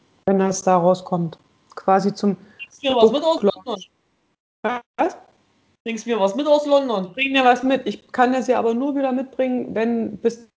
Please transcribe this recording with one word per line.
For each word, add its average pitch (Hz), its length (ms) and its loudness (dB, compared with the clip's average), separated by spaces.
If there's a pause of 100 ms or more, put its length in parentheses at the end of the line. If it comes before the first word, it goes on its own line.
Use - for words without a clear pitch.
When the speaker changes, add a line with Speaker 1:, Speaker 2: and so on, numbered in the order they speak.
(260)
Speaker 1:
wenn 196 140 2
das 190 220 0
da 185 160 2
rauskommt. 175 600 0 (380)
Quasi 196 380 2
zum 202 220 0
Speaker 2:
Bringst - 480 -20
du 277 60 -2
mir 254 80 0
was 220 140 6
mit 294 120 -2
aus 320 160 0
Speaker 1:
Book 202 160 0
Speaker 2:
London? 196 280 -10 (1120)
Speaker 1:
Was? 330 200 -2 (680)
Speaker 2:
Bringst 226 200 -8
du 233 40 -6
mir 226 100 0
was 196 160 2
mit 294 120 -2
aus 294 180 2
London? 262 480 0
Speaker 1:
Bring 269 180 -4
mir 269 140 2
was 247 180 4
mit. 262 240 0
Ich - 240 -8
kann 254 220 2
das 247 140 -2
ja 233 120 2
aber 226 140 0
nur 269 220 -2
wieder 269 180 -2
mitbringen, 254 600 -4
wenn 220 440 -2
bis 226 400 -4